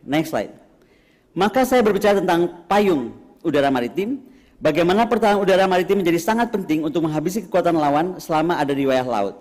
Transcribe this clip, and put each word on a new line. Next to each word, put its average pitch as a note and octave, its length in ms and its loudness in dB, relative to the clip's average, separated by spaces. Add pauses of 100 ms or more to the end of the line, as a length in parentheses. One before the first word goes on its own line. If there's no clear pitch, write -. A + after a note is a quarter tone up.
Next D3+ 320 -4
slide. G2+ 160 -6 (800)
Maka G#3 320 0
saya B3+ 160 2
berbicara G3+ 400 2
tentang F3 480 -2
payung E3+ 480 0 (240)
udara C#3 320 0
maritim, F3+ 480 -4 (400)
bagaimana F3 480 2
pertahanan G#3+ 320 2
udara F#3+ 320 4
maritim F#3 320 0
menjadi E3+ 160 2
sangat A3+ 320 -2
penting D#3+ 320 -2
untuk D#3+ 240 -2
menghabisi D#3+ 400 -4
kekuatan E3+ 320 0
lawan D3+ 400 0
selama D#3+ 400 -2
ada C#3+ 160 -2
di C#3 80 -2
wilayah B2+ 240 0
laut. G2+ 340 -2